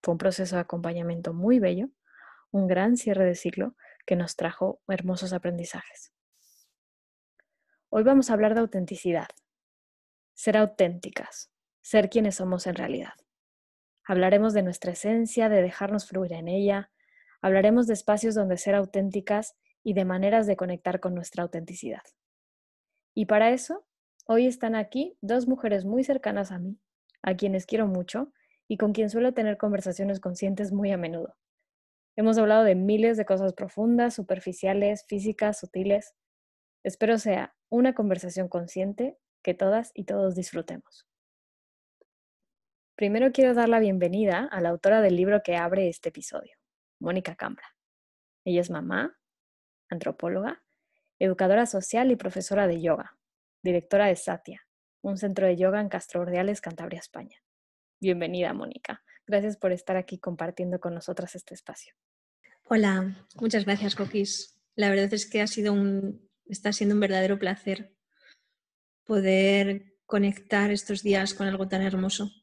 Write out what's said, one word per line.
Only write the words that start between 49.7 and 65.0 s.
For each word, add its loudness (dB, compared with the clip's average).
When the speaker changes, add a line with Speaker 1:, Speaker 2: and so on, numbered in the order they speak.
Speaker 1:
antropóloga, -6
educadora 4
social 0
y 4
profesora -2
de 0
yoga, -2
directora 2
de 4
Satya, -10
un -4
centro 0
de 4
yoga 2
en -4
Castro -6
Urdiales, -2
Cantabria, -12
España. -18
Bienvenida, -2
Mónica. -12
Gracias -2
por 0
estar -4
aquí -6
compartiendo -6
con -6
nosotras -10
este -18
espacio. -20
Speaker 2:
Hola, 0
muchas -2
gracias, -2
Coquis. -6
La 2
verdad 2